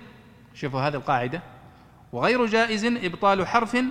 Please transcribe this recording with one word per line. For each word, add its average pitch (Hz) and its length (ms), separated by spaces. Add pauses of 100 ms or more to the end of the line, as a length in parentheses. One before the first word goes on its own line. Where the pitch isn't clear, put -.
(540)
شوفوا 131 260
هذه 147 140
القاعدة، 131 480 (680)
"وغير 220 340
جائز 220 380
إبطال 196 640
حرف 233 300 (140)